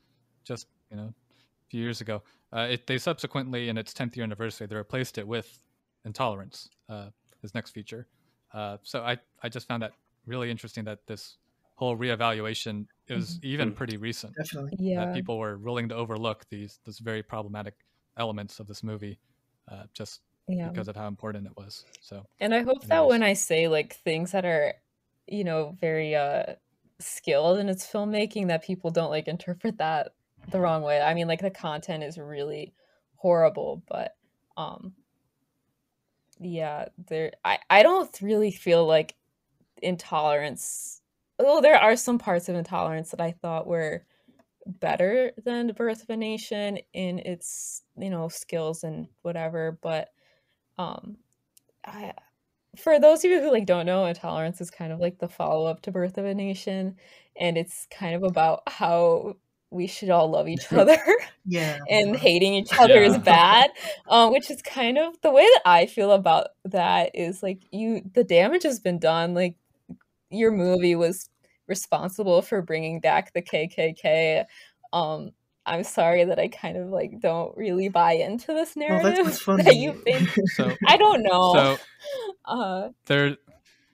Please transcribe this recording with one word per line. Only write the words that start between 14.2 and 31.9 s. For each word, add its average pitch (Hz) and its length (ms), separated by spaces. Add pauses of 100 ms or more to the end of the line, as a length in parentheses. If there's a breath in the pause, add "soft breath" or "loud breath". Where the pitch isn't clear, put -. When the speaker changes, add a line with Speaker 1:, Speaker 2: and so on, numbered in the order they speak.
Speaker 2:
Definitely. 147 420
Speaker 1:
That 185 60
Speaker 4:
Yeah. 180 300
Speaker 1:
people 117 260
were 104 180
willing 117 320
to 113 60
overlook 113 540
these, 104 360
these 110 140
very 110 240
problematic 104 500 (440)
elements 104 420
of 104 80
this 104 160
movie, 104 360 (480)
uh, 98 260
just - 280 (260)
Speaker 4:
Yeah. 175 220
Speaker 1:
because 107 180
of 104 80
how 107 120
important 104 400
it - 100
was. 101 280 (160)
So, - 240 (140)
Speaker 4:
And 214 140
I 240 80
hope 262 260
that - 100
Speaker 1:
anyways. 302 120
Speaker 4:
when 233 140
I 202 100
say, 165 340
like, 156 280
things 165 360
that 185 140
are, 160 300 (520)
you 208 160
know, 160 360
very, 160 360
uh, 143 400 (440)
skilled 165 600
in 202 100
its 185 160
filmmaking, 214 600
that 160 160
people 180 260
don't, 165 220
like, 156 160
interpret 175 500
that 156 380 (340)
the 185 100
wrong 165 220
way. 147 200
I 156 120
mean, 170 140
like, 165 140
the 190 100
content 156 520